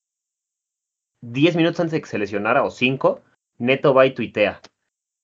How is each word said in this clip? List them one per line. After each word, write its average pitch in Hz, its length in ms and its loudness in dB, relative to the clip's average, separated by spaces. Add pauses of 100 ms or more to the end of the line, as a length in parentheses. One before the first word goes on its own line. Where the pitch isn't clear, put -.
(1200)
diez 135 320 0
minutos 170 240 0
antes 165 140 -2
de 156 80 -2
que - 80 -14
se 110 100 -6
lesionara, 107 460 0
o 95 80 -2
cinco, 135 500 -2 (360)
Neto 131 360 2
va 131 120 6
y 131 80 -2
tuitea: 101 460 -2 (640)